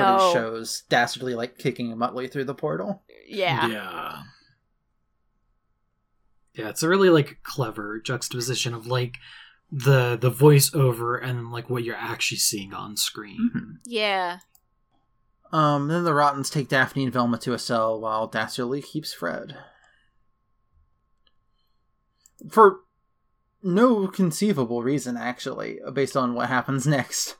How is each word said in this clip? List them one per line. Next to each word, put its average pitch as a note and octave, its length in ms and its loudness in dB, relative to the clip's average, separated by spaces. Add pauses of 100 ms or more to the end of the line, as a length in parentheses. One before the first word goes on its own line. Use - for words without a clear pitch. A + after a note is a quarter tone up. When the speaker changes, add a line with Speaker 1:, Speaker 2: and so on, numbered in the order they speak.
Speaker 1:
No. F#3+ 300 6
Speaker 2:
shows A2+ 540 -4
Dastardly, B2 480 0
like, A#2 220 -8
kicking A#2+ 380 -4
Muttley B2 360 -4
through C#3 140 -4
the C3 100 -8
portal. F#3+ 480 -6 (240)
Speaker 1:
Yeah. F3+ 400 0
Speaker 3:
Yeah. F2 560 -8 (2250)
Yeah, A2 160 -10
it's - 140 -6
a D#3+ 60 2
really, F#3+ 200 6
like, D3+ 340 4
clever A2 560 -6
juxtaposition A#2+ 760 -4
of, A2+ 140 -12
like, B2 300 -2 (540)
the, B2+ 480 4
the B2+ 120 4
voiceover B2+ 920 4
and, B2 300 -6
like, A#2 180 -8
what B2 140 -2
you're A#2 120 -6
actually A2+ 440 -4
seeing G2 340 -4
on G2 240 -10
screen. G#2+ 560 -4
Speaker 2:
Mm-hmm. - 180 -8 (140)
Speaker 1:
Yeah. G3+ 520 -2 (1160)
Speaker 2:
Um, D3 360 2
then F3 160 0
the D#3+ 80 2
Rottens C#3+ 360 2
take C#3 200 -2
Daphne C3+ 360 0
and B2 80 -4
Velma A#2+ 260 2
to B2+ 140 -4
a A2+ 60 -4
cell A2+ 400 0
while A2 280 -2
Dastardly A#2+ 540 -4
keeps - 320 -8
Fred. - 440 -8 (3000)
For A3 300 8 (840)
no G3+ 440 4
conceivable D3+ 760 0
reason, B2+ 320 -2
actually, A#2 640 -8 (140)
based C3+ 240 -2
on B2 160 0
what B2 160 -2
happens C3 380 -2
<laughs> - 0 -
next. - 520 -2